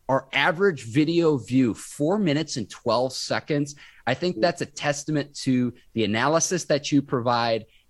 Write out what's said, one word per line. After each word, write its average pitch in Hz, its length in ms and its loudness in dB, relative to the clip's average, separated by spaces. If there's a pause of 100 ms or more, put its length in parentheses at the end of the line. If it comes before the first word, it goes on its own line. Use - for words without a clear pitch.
our 131 240 0
average 160 520 0
video 156 540 2
view, 117 360 2
four 160 440 -2
minutes 156 380 0
and 113 140 -6
twelve 123 420 -2
seconds. 147 640 -4 (320)
I 123 60 0
think 175 260 -4
that's 170 220 0
a 131 40 -2
testament 147 760 -4
to 123 320 0 (200)
the 110 120 2
analysis 147 600 0
that 143 280 0
you 139 80 6
provide 117 640 0 (240)